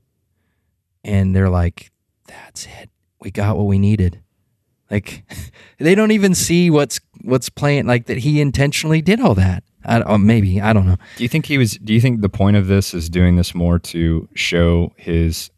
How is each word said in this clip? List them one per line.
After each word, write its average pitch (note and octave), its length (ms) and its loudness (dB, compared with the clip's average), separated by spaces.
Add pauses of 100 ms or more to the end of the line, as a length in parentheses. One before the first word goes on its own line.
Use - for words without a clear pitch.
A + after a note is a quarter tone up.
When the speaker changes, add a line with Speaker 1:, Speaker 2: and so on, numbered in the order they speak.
(1040)
Speaker 1:
And G2 320 0
they're F#2+ 140 2
like, F2 400 -2 (360)
"That's - 400 -20
it. - 240 -20 (300)
We - 100 -12
got G2+ 260 -2
what G2+ 100 -2
we G2 120 0
needed." G2 440 0 (680)
Like, - 340 -8 (340)
<laughs> - 200 -20
they E3 160 2
don't G#3+ 160 2
even G3 240 2
see F3 340 2
what's, D3 320 0 (220)
what's B2+ 260 -2
playing, C#3+ 380 -2
like, A#2+ 200 0
that A#2+ 120 -6
he D3 220 0
intentionally C#3+ 600 0
did F#3+ 200 0
all E3+ 160 2
that. F#2 260 0 (220)
I, A#2 180 0
or G#2 160 0
maybe, G2+ 420 2
I G#2+ 120 2
don't G2+ 120 4
know. F#2 120 4 (200)
Speaker 2:
Do - 60 -10
you A#2+ 60 -2
think D#3+ 180 -2
he D3 120 -2
was, A#2 160 0
do G#2+ 200 -4
you A#2 60 4
think A#2 220 0
the G2+ 60 0
point G2 280 2
of G2 100 0
this G2 260 0
is E2 160 -6
doing F2+ 280 2
this F2 180 0
more F2 240 0
to E2 560 -4
show E2+ 640 0
his, E2 600 -4